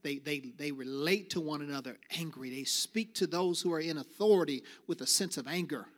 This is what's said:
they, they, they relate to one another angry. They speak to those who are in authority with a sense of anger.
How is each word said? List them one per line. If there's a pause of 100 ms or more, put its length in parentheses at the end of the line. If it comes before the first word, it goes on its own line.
they,
they,
they
relate
to
one
another (220)
angry.
They
speak
to
those
who
are
in
authority (220)
with
a
sense
of
anger. (100)